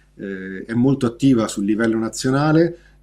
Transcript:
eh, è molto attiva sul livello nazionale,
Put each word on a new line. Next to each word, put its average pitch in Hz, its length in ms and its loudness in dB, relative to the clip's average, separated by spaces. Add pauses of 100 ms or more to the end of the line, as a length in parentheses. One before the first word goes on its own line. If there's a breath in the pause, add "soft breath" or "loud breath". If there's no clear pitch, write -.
(160 soft breath)
eh, 95 500 -10
è 113 80 -8
molto 131 320 2
attiva 117 420 2
sul 101 180 -4
livello 110 320 0
nazionale, 147 800 0 (260 loud breath)